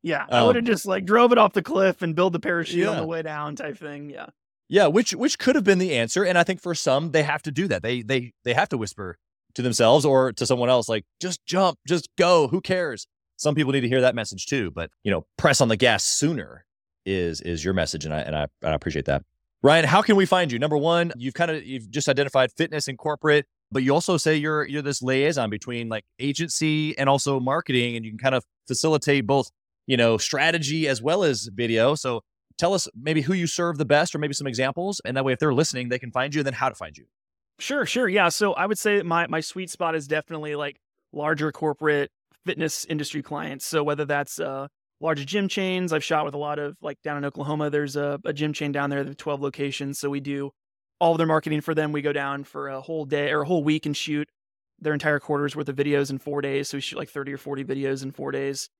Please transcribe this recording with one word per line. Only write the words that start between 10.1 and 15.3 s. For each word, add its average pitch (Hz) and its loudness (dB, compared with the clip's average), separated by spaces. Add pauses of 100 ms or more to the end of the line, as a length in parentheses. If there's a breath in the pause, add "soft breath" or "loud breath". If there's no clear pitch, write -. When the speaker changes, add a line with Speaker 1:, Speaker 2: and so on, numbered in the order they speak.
Speaker 2:
to 120 -4
someone 123 2
else, 123 4
like, 110 -2 (160)
"Just 180 -8
jump, 180 0
just 165 -2
go. 170 6
Who 180 0
cares?" 170 -4 (280)
Some 151 0
people 139 2
need 139 2
to 120 0
hear 127 4
that 127 4
message 104 -8
too, 120 -2
but, 82 -8 (120)
you 104 -2
know, 82 0 (100)